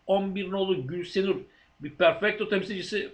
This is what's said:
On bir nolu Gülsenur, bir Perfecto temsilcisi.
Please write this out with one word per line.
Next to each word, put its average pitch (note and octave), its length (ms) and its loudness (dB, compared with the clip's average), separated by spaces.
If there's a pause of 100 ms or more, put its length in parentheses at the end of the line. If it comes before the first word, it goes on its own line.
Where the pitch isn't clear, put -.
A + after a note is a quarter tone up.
On G3 280 2
bir F#3+ 160 -4
nolu F#3+ 360 0
Gülsenur, F3 500 -2 (440)
bir D3 100 -10
Perfecto G3 580 2
temsilcisi. G3 640 -2